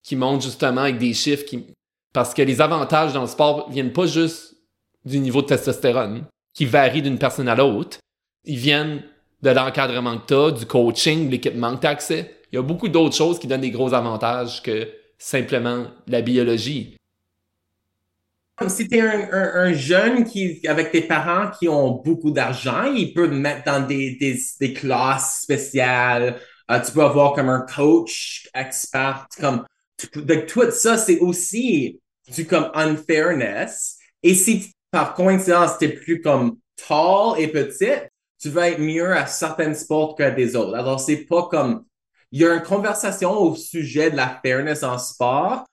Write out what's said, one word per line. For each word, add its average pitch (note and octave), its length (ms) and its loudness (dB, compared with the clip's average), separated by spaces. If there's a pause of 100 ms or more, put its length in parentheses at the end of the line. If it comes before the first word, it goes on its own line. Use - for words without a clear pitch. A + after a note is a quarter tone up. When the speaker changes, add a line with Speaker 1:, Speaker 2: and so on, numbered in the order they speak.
Speaker 1:
qui - 140 -8
montre C3 280 0
justement B2+ 380 -2
avec C#3 160 0
des A#2+ 160 0
chiffres, C#3+ 320 -2
qui, - 220 -12 (440)
parce B2 220 -2
que D#3 80 0
les C3 180 2
avantages D#3 540 2
dans C3+ 80 -2
le A#2+ 60 -4
sport D3 420 0
viennent B2+ 240 -4
pas F3 120 0
juste D#3+ 500 -2 (500)
du C3+ 140 -2
niveau C3+ 220 0
de C#3 60 -4
testostérone, B2 760 0 (280)
qui D3+ 120 -2
varie C3+ 360 4
d'une C3+ 180 -2
personne C3 280 -2
à A2+ 80 2
l'autre. C3+ 440 2 (460)
Ils C#3+ 120 -6
viennent D3 460 -2 (380)
de C3 80 4
l'encadrement B2+ 680 0
que A2 80 -12
t'as, D3 260 4
du A2+ 140 -8
coaching, C3 640 0
de B2+ 40 -2
l'équipement A#2+ 440 -4
que C#3 60 -8
t'as D3+ 100 2
accès. D#3+ 480 -6 (120)
Il - 40 -10
y B2+ 40 -2
a B2+ 40 -2
beaucoup F3 260 -4
d'autres D#3+ 260 2
choses E3+ 240 2
qui C3 80 -12
donnent C3+ 140 -2
des B2+ 100 -4
gros B2 220 0
avantages A#2 680 -2
que A2 260 -4 (280)
simplement A#2+ 680 -4 (200)
la A#2+ 140 0
biologie. A#2+ 760 -2 (1700)
Speaker 2:
Si A3 220 -4
t'es A#3 100 4
un, G#3+ 320 0
un, F3+ 360 0
un F3 60 2
jeune G3 520 2
qui, F#3 420 -6
avec D#3+ 240 0
des D#3+ 120 2
parents E3+ 540 0
qui E3+ 120 0
ont C#3 220 2
beaucoup D3+ 400 0
d'argent, C3 600 -2
ils G3 200 -2
peuvent E3 180 2
mettre C#3 320 -2
dans C3+ 240 0
des, C3+ 300 -4
des, C3 200 -2 (220)
des C3+ 140 -2
classes C3 680 -2
spéciales. B2 960 0 (320)
Euh, B2 120 2
tu - 100 -6
peux D3+ 120 4
avoir C#3+ 280 6
comme C#3+ 160 0
un B2+ 260 0
coach - 800 0
expert, C3 720 -4 (120)
comme, C#3+ 260 -2 (300)
tu - 120 -14
peux, D3 160 -12
donc D#3 240 2
tout A#3 240 4
ça, A3+ 260 2
c'est E3+ 220 2
aussi F3+ 840 0 (340)
du D#3+ 100 -6
comme D#3 280 0
unfairness. D#3 1200 0 (260)
Et F3+ 100 8
si F#3+ 400 0 (180)
par D3+ 220 0
coïncidence, F3+ 640 4
t'es D3 120 2
plus D#3+ 300 -4
comme B2+ 380 2 (280)
tall F3+ 540 4
et D#3 80 0
petite, D#3 600 -2 (320)
tu D3+ 80 -6
vas F3 220 2
être D3+ 80 -6
mieux E3 340 0
à C#3 120 0
certains D#3 480 -4
sports D#3 420 -2
que C3 200 2
des B2 220 0
autres. G#2 180 -2
Alors, C3 240 -2
c'est D3 260 -2
pas F3 240 0
comme, B2+ 360 -2 (480)
il C#3+ 80 2
y E3 40 8
a E3+ 100 4
une D#3+ 60 -2
conversation G3+ 800 -2
au F3 160 2
sujet D3+ 560 -2
de C#3+ 60 -4
la B2+ 260 -2
fairness C#3+ 400 -2
en B2 140 -4
sport D3 760 -2